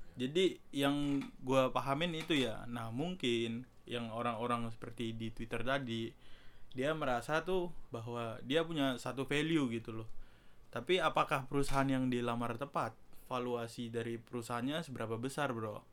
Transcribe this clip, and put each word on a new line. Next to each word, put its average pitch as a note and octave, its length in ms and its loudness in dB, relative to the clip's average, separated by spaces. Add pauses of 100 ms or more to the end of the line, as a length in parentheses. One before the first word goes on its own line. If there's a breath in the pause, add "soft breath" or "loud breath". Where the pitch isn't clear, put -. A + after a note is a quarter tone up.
(120)
Jadi D3+ 440 4 (140)
yang C#3+ 260 4 (440)
gua C3 280 4
pahamin C#3 460 0
itu D#3+ 200 0
ya, A2 320 2
nah A#2 220 -6
mungkin A#2+ 760 0 (200)
yang A#2 280 -4
orang-orang A#2 580 0
seperti A2+ 440 -4
di A2 180 -4
Twitter A#2 300 -4
tadi, A#2 480 0 (640 loud breath)
dia C3+ 220 0
merasa D3+ 480 0
tuh F3 300 2 (180)
bahwa A#2 520 -6
dia C#3 220 2
punya C#3 340 0
satu B2+ 280 -4
value D3 460 2
gitu A2+ 240 -4
loh. A2 140 -6 (600 soft breath)
Tapi A#2+ 280 0
apakah D3+ 480 4
perusahaan C#3 400 4
yang C3 240 4
dilamar A#2+ 480 2
tepat? C#3 360 -2 (320)
Valuasi A#2+ 640 -2
dari A#2 280 -2
perusahaannya A#2+ 640 -2
seberapa A2+ 360 -4
besar, C3+ 340 -2
bro? A2 300 -4 (120)